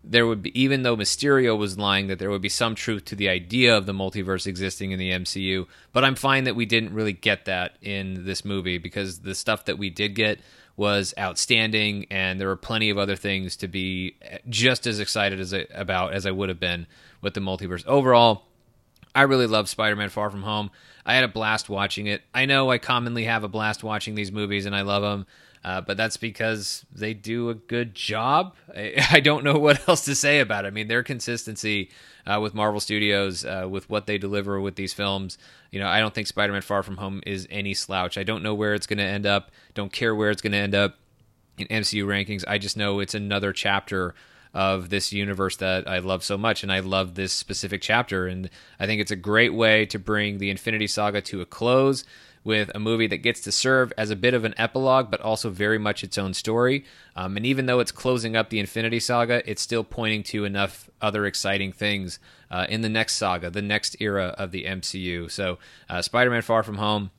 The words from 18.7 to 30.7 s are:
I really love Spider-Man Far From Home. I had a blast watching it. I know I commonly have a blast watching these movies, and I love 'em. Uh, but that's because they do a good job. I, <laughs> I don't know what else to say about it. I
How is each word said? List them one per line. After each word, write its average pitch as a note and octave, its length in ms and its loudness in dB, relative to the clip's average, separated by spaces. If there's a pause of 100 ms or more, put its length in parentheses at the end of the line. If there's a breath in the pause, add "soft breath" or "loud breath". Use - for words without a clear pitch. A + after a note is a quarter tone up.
I C#3 100 6
really C3 260 6
love G#2+ 200 4
Spider-Man G#2 420 0
Far G#2 200 -2
From G2 120 -10
Home. G#2 280 -2 (340 loud breath)
I A#2+ 120 4
had C3 80 6
a A#2+ 40 0
blast A2 400 0
watching G2+ 380 -2
it. G#2 160 -2 (100)
I C3 120 2
know C3+ 260 4
I B2 80 4
commonly A#2+ 460 0
have A2+ 180 0
a G#2+ 60 -6
blast G#2+ 340 -2
watching G#2+ 320 -4
these G#2 160 -4
movies, G2+ 360 -2
and G2+ 100 -4
I G2 60 0
love G2+ 200 2
'em. G#2 240 -2 (380 soft breath)
Uh, F#2 160 -4
but G2 160 -4
that's A2 200 0
because A2 760 -4
they G#2+ 200 -6
do A2+ 360 -4
a A#2 60 -2
good A#2+ 380 -4
job. C3+ 640 0 (180)
I, G#2+ 340 0
<laughs> - 60 0
I D3+ 80 8
don't D3 220 4
know C#3+ 160 4
what D3 300 6
else E3+ 160 4
to C#3+ 100 0
say C#3+ 240 4
about G#2 260 2
it. G2+ 40 -4
I - 20 -4